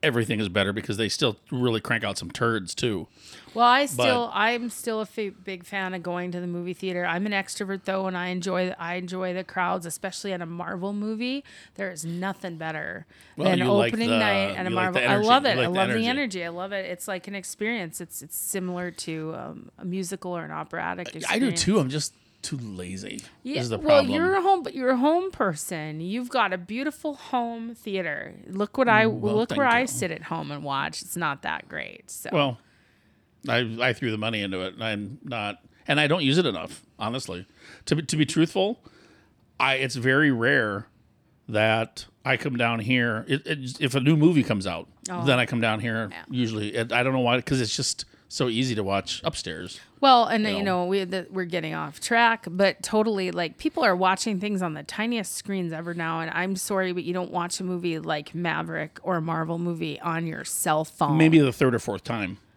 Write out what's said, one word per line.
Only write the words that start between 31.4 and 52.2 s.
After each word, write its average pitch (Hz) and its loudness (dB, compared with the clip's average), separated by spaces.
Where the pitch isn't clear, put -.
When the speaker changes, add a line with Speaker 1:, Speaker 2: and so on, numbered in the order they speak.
Speaker 2:
that 78 -6
great. - -12
So. - -12
Speaker 1:
Well, 143 2
I, 117 0
I 127 4
threw 117 -2
the 110 -2
money 110 -2
into 95 -4
it, 92 -6
and 113 -6
I'm 107 -4
not, 104 -6
and 147 2
I 151 4
don't 165 2
use 139 4
it 180 4
enough, 90 -4
honestly. 107 -6
To 151 2
be, 156 -2
to 147 -2
be 151 4
truthful, 190 2
I, 135 4
it's 131 -2
very 135 4
rare 113 2
that 110 2
I 135 2
come 131 -4
down 117 2
here. 117 2
It, 143 0
it, 131 -6
if 131 0
a 139 4
new 143 6
movie 151 6
comes 101 0
out, 85 -6
Speaker 2:
Oh. 180 -2
Speaker 1:
then 127 6
I 117 2
come 120 -2
down 110 2
here 110 -2
Speaker 2:
Yeah. 82 -14
Speaker 1:
usually. 110 -2
It, 117 -2
I 120 4
don't 131 2
know 131 2
why, 120 4
'cause 131 0
it's 107 -2
just - -4
so - -2
easy 123 0
to 107 -2
watch 98 -2
upstairs. 82 -6
Speaker 2:
Well, 247 8
and, 214 0
Speaker 1:
You 214 0
Speaker 2:
you - -2
Speaker 1:
know? 185 0
Speaker 2:
know, - -2
we, 190 0
the, 180 -4
we're 185 -4
getting 160 -4
off 156 -8
track, 233 4